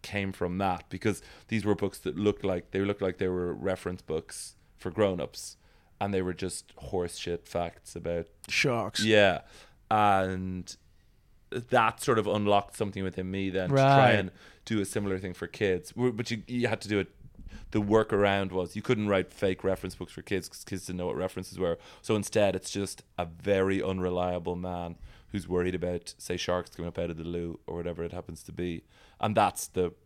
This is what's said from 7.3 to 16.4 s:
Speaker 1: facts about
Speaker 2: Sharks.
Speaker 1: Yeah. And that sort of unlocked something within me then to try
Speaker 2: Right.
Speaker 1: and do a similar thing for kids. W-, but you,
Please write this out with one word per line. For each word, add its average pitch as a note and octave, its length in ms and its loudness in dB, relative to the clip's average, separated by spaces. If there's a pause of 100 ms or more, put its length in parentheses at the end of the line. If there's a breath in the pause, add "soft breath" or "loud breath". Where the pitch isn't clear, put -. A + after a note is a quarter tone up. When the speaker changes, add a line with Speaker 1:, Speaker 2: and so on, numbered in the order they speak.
Speaker 1:
facts - 500 -6
about E2+ 300 -4 (220)
Speaker 2:
Sharks. A2+ 560 0
Speaker 1:
Yeah. G#2 380 6 (480 soft breath)
And F#2+ 840 2 (760)
that A#2 520 2
sort A#2 160 4
of G#2 80 0
unlocked G2+ 500 2
something F#2+ 280 -4
within F#2 260 -4
me G2 200 -2
then F#2 200 -2
to C3+ 60 4
try C3+ 200 8
Speaker 2:
Right. C3 160 8
Speaker 1:
and G2 180 2 (340 soft breath)
do A2 160 0
a G2 40 0
similar G2 340 -2
thing F#2 160 -8
for F2+ 120 -8
kids. F#2 460 0
W-, B2 200 2
but A2+ 180 -6
you, A2 160 -4